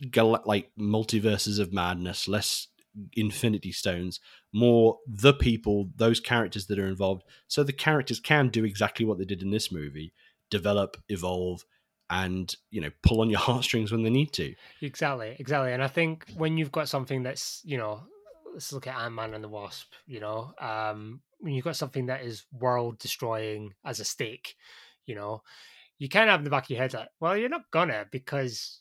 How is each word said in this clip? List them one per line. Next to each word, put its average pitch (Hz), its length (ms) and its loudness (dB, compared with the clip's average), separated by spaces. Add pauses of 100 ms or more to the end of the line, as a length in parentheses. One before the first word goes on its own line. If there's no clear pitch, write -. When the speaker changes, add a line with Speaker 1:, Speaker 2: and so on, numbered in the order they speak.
Speaker 1:
gal-, 113 360 6
like, 104 340 0
multiverses 107 800 2
of 92 140 -2
madness, 90 560 -2
less - 380 -2 (500)
Infinity 104 560 0
Stones, 90 480 -4 (320)
more 113 520 8
the 117 280 6
people, 110 640 2
those 113 240 4
characters 107 460 0
that 101 120 -2
are 98 80 0
involved. 95 360 0 (260)
So - 140 0
the 139 100 0
characters 139 480 0
can 147 280 6
do 110 140 2
exactly 104 420 0
what 107 120 0
they 95 80 -4
did 92 160 -6
in 98 100 -2
this 107 180 0
movie, 76 440 -8 (360)
develop, 101 460 0 (140)
evolve, 90 560 -4 (440)
and, 92 460 -2 (140)
you 107 100 -6
know, 73 120 -6 (100)
pull 113 180 6
on 113 100 4
your 104 100 2
<laughs> - 100 0
heartstrings 117 420 0
when 113 120 0
they 110 60 2
need 139 240 2
to. 76 200 -4 (280)
Speaker 2:
Exactly, 135 580 -4
exactly. 131 340 0
And 127 100 0
I 135 40 0
think 160 380 -2 (120)
when 160 200 0
you've 151 140 -2
got 151 160 -2
something 135 360 -4
that's, - 420 -8
you 143 120 -4
know, 107 260 -6 (500)
let's - 180 -12
look 135 160 -10
at 131 100 -8
Ant-Man 113 360 -6
and 107 100 -10
the 107 60 -12
Wasp, 104 420 -12 (140)
you 123 160 -14
know, 110 400 -8
um, 110 580 -6 (200)
when 160 140 -6
you've 131 120 -2
got 165 100 -4
something 131 300 -4
that 127 160 -4
is 117 320 -12
world 120 460 0
destroying 107 760 -6 (100)
as 120 160 -6
a 104 60 -8
stake, - 500 -8 (500)
you 123 100 -8
know, 104 260 -6 (560)
you 143 100 -8
kind 214 220 6
of - 20 8
have 180 80 6
in 147 60 -4
the 143 40 -4
back 135 160 2
of - 40 -20
your 120 100 -2
head 131 140 0
like, 117 160 -10 (100)
"Well, 175 160 2
you're 233 140 -2
not 330 220 -8
gonna, 131 400 2
because 131 680 -6